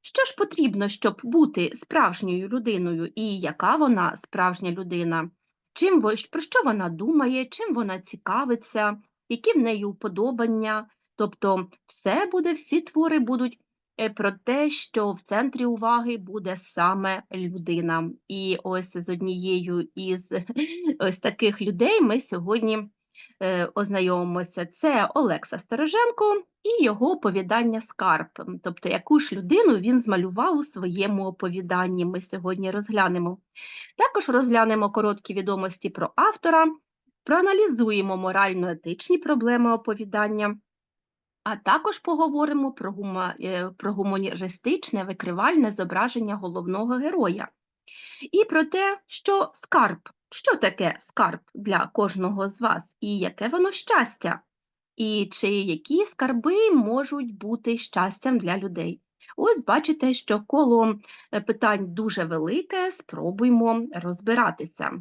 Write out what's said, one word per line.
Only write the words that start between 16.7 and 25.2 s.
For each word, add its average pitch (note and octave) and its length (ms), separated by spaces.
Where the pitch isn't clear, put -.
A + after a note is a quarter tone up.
людина. E3+ 800
І F#3+ 360
ось F#3 320
з F3 120
однією F3+ 880
із F#3 360
<laughs> E4 340
ось F#3 200
таких G#3 440
людей A#3 380
ми A#3+ 200
сьогодні, G#3+ 680
е, F3+ 320
ознайомимося. F3+ 920
Це B3+ 480
Олекса G3+ 440